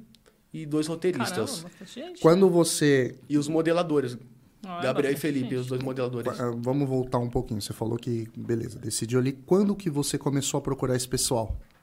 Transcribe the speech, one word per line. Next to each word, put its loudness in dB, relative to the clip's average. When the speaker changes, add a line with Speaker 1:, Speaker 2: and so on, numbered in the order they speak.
Speaker 1:
e -10
dois 0
roteiristas. -2
Speaker 2:
Caramba, -16
bastante -18
gente, -12
Speaker 3:
Quando 8
Speaker 2:
né? 6
Speaker 3:
você 4
Speaker 1:
E 2
os 0
modeladores, 2
Speaker 2:
Ah, -8
é -4
Speaker 1:
Gabriel 2
e -4
Speaker 2:
bastante -6
Speaker 1:
Felipe, -2
Speaker 2:
gente. -2
Speaker 1:
os -4
dois -4
modeladores. -2
Speaker 3:
Qua-, -2
ah, -2
vamos 0
voltar 0
um 0
pouquinho. -2
Você -6
falou -4
que, -4
beleza, -4
decidiu -2
ali. 2
Quando 2
que -4
você -2
começou 0
a -2
procurar 0
esse -4
pessoal? -2